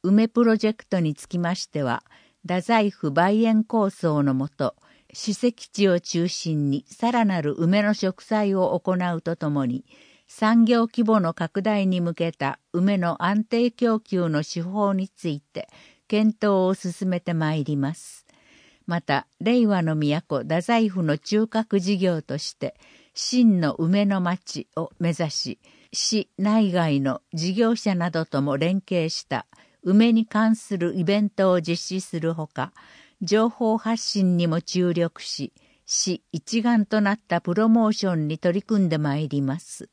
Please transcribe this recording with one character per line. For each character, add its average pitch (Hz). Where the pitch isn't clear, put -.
梅 208
プ 240
ロ 220
ジ 214
ェ 220
ク -
ト 185
に 151
つ -
き 175
ま 175
し -
て 147
は、 123
太 180
宰 220
府 -
梅 185
園 220
構 214
想 151
の 139
も 135
と、 -
史 -
跡 -
地 202
を 175
中 175
心 147
に 143
さ 233
ら 233
な 185
る 147
梅 185
の 208
植 185
栽 208
を 185
行 185
う 175
と 165
と 151
も 143
に、 123
産 226
業 233
規 233
模 220
の 165
拡 180
大 208
に 185
向 170
け 165
た -
梅 190
の 170
安 208
定 240
供 226
給 180
の 151
手 -
法 196
に 190
つ -
い 147
て -
検 220
討 196
を 190
進 185
め 180
て 170
ま 160
い 151
り 147
ま 139
す。 -
ま 170
た、 135
令 233
和 190
の 160
都 151
太 160
宰 226
府 185
の 151
中 214
核 220
事 190
業 175
と 143
し -
て、 -
真 226
の 151
梅 190
の 196
町 175
を 160
目 170
指 156
し、 -
市 -
内 208
外 160
の 135
事 175
業 226
者 208
な 175
ど 160
と 139
も 139
連 175
携 165
し -
た 123
梅 220
に 226
関 220
す -
る 170
イ 180
ベ 202
ン 202
ト 190
を 180
実 170
施 185
す -
る 165
ほ 156
か、 -
情 214
報 226
発 226
信 185
に 170
も 165
注 180
力 170
し、 -
市 -
一 214
丸 233
と 214
な 202
っ 220
た 170
プ 170
ロ 220
モ 220
ー -
シ 208
ョ 180
ン 156
に 160
取 180
り -
組 202
ん -
で 160
ま 147
い 151
り 143
ま 139
す。 -